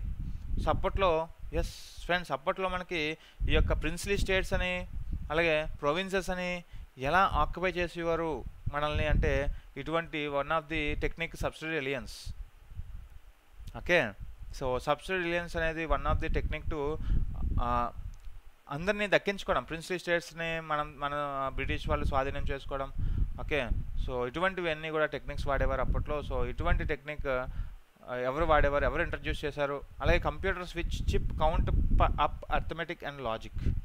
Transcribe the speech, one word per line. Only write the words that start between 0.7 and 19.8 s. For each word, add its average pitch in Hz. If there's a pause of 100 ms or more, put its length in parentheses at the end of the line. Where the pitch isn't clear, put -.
yes 160 (300)
friends, 170
అప్పట్లో 180
మనకి 175 (320)
ఈ -
యొక్క 156
ప్రిన్స్లీ 175
స్టేట్స్ 190
అని, 180 (580)
అలాగే 156 (120)
ప్రొవిన్సెస్ 185
అని 180 (340)
ఎలా 160
ఆక్యుపై 170
చేసేవారు 165 (300)
మనల్ని 151
అంటే 151 (440)
ఇటువంటి 156
one 143
of 160
the 156 (200)
technique 160
subsidy 156
aliens. 131 (1600)
ఓకే, 170 (560)
so 135 (100)
subsidy 151
aliens 170
అనేది 160
one 143
of 156
the 156
technique 151
to, 156 (800)
ఆ, 120 (800)
అందరినీ 196
దక్కించుకోవడం, 180
ప్రిన్స్లీ 165